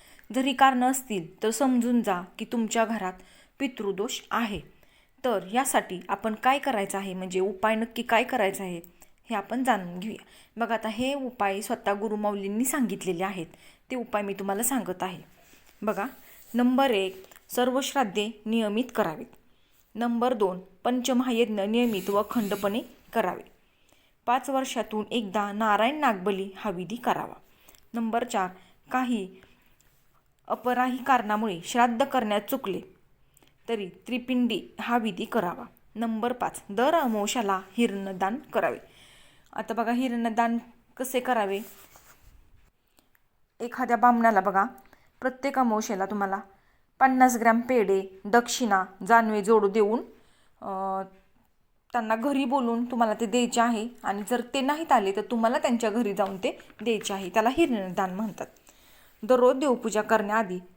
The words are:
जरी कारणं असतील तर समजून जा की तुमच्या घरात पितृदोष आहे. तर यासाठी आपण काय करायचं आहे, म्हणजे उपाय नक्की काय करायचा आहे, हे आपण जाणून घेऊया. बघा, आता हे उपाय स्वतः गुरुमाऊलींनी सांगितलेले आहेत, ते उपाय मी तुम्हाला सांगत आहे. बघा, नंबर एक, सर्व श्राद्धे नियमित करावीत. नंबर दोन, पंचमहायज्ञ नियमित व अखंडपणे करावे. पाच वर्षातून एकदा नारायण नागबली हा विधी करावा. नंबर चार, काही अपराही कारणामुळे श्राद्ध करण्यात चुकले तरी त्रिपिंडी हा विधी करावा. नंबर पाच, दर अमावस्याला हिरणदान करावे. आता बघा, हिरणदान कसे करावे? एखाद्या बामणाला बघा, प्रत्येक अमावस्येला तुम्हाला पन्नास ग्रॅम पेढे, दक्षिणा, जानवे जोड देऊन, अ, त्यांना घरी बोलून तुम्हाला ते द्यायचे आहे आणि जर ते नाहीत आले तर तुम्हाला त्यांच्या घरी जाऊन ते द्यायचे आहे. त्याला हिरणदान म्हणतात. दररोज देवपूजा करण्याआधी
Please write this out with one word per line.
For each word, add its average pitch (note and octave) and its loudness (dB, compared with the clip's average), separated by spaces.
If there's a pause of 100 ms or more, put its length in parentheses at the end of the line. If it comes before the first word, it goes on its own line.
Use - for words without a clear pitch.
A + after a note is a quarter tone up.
(340)
जरी C4 2
कारणं B3+ 4
असतील G3 -6
तर A3 2
समजून A#3+ 2
जा F3+ -2 (160)
की A3 -6
तुमच्या A3+ 0
घरात G#3+ -4 (460)
पितृदोष G#3+ -4 (100)
आहे. G#3 -2 (640)
तर A3+ 2 (120)
यासाठी A#3 0
आपण G#3+ -4
काय C4 2
करायचं G#3+ -2
आहे, G3 -8
म्हणजे F#3 -4
उपाय G#3 0
नक्की A#3 -4
काय A#3 2
करायचा A3 -2
आहे, F3 -8 (500)
हे A#3 -4
आपण A3+ -4
जाणून F#3 -2
घेऊया. G#3+ -10 (320)
बघा, A3+ -2
आता A3 -4
हे B3+ -2
उपाय G#3 -2
स्वतः A3 -2
गुरुमाऊलींनी G#3 -2
सांगितलेले F#3+ -2
आहेत, F#3 -6 (440)
ते B3+ -6
उपाय A3 -4
मी G3 -6
तुम्हाला G3 -4
सांगत F#3 -2
आहे. F3+ -8 (600)
बघा, G3+ -2 (480)
नंबर B3+ 4
एक, F#3+ -2 (260)
सर्व B3+ 0
श्राद्धे G#3+ -4
नियमित A3 0 (120)
करावीत. F3 -4 (680)
नंबर A#3 0
दोन, F#3+ 0 (260)
पंचमहायज्ञ A#3+ 0
नियमित G#3+ 0
व G3+ 2
अखंडपणे G#3 0 (320)
करावे. G3 -2 (840)
पाच C4 0
वर्षातून C4 -2
एकदा G3+ -2
नारायण A3 2
नागबली G3 0
हा G#3+ -6
विधी F3+ -6
करावा. G#3 -4 (600)
नंबर A3+ -2
चार, G3 -2 (420)
काही A#3+ -2 (1120)
अपराही B3 0
कारणामुळे G#3+ 0
श्राद्ध A#3+ 2
करण्यात G#3+ 0 (100)
चुकले G3 -4 (880)
तरी G#3+ -4
त्रिपिंडी A#3+ -2 (120)
हा A#3+ 0
विधी G#3+ -2
करावा. F3+ -2 (300)
नंबर A3+ -2
पाच, - -6
दर B3 2
अमावस्याला B3 0 (180)
हिरणदान G3 -2
करावे. E3+ -2 (760)
आता G#3+ -6
बघा, A3+ 0
हिरणदान A#3 0 (380)
कसे C4 -2
करावे? G#3+ 0 (2000)
एखाद्या A#3+ -2
बामणाला A3+ 6
बघा, G3 2 (560)
प्रत्येक B3+ -4
अमावस्येला G#3+ 0
तुम्हाला G3 -4 (600)
पन्नास B3+ 6
ग्रॅम A3+ 6
पेढे, G3 2
दक्षिणा, A3 2 (240)
जानवे A3 6
जोड G#3 6
देऊन, G#3 4 (600)
अ, F#3+ -4 (880)
त्यांना A3 0
घरी C4+ 0
बोलून A#3+ 0
तुम्हाला A3+ 2
ते A3+ -2
द्यायचे A#3+ 2
आहे A#3 2 (140)
आणि G3+ -4
जर A#3+ 0 (120)
ते C#4 0
नाहीत D4+ 0
आले A3 4
तर G#3+ -2
तुम्हाला A#3 2
त्यांच्या A#3 2
घरी G3+ 0
जाऊन G3 -2
ते B3+ -4 (240)
द्यायचे G#3+ -2
आहे. G3 -6
त्याला A3 2
हिरणदान G3+ 0
म्हणतात. G#3 -6 (760)
दररोज B3 6
देवपूजा A#3+ 0
करण्याआधी G#3 0 (180)